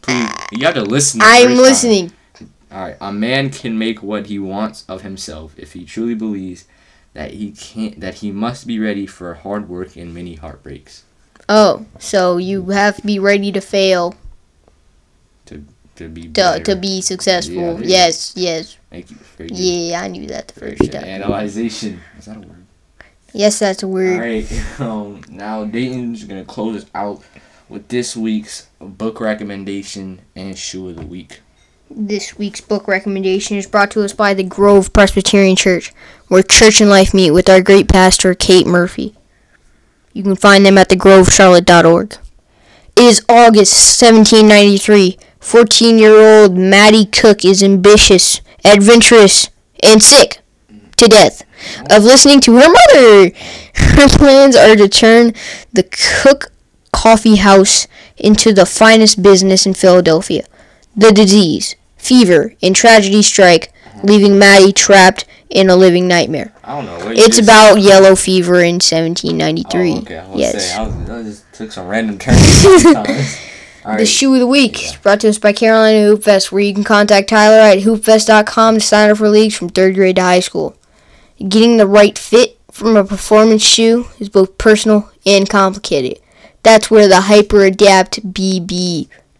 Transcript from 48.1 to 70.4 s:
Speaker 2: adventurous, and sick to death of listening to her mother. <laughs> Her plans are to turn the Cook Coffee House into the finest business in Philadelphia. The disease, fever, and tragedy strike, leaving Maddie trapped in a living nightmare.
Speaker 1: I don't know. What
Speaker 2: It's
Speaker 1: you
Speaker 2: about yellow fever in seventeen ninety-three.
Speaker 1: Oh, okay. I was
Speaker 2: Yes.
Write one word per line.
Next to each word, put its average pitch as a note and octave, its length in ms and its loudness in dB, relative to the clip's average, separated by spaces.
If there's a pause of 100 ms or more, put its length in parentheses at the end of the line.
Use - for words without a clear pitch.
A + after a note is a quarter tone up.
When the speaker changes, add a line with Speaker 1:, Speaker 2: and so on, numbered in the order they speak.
Speaker 2:
adventurous, G#3 840 4 (320)
and G#3+ 220 4
sick - 360 2 (580)
to A#3 100 4
death G#3 360 2 (460)
of G#3 140 4
listening C4+ 380 4
to A#3 160 4
her C#4 120 6
mother. B3+ 600 6 (220)
<laughs> - 220 -20
Her - 320 4
plans C#4 480 4
are A3 200 6
to G#3 120 4
turn A3+ 460 2 (400)
the F#3 100 -2
Cook - 680 -2 (420)
Coffee A3 440 2
House G3 500 2 (300)
into G#3+ 360 0
the F#3 120 4
finest A3 580 2
business F#3+ 420 2
in F#3+ 80 -4
Philadelphia. F3 720 0 (520)
The A3 160 4
disease, F#3+ 640 2 (220)
fever, G3+ 560 2 (100)
and F#3 120 0
tragedy G#3+ 480 2
strike, F3+ 480 0 (320)
leaving G3+ 360 4
Maddie G3 340 4
trapped F#3+ 520 2 (240)
in F#3+ 200 0
a F3+ 60 2
living F3+ 320 2
nightmare. E3+ 460 -4 (100)
Speaker 1:
I - 120 -16
don't C#3+ 100 -12
know. - 200 -16
What - 120 -8
Speaker 2:
It's A3 200 4
Speaker 1:
you A#3 60 0
Speaker 2:
about G#3+ 380 4
yellow F#3+ 340 6
fever F3+ 460 -2
in E3+ 180 -2
seventeen E3 580 -4
ninety-three. E3 560 -6
Speaker 1:
Oh, - 60 -8
okay. - 200 -16
I F2+ 80 -20
was F#2+ 120 -12
Speaker 2:
Yes. - 320 -6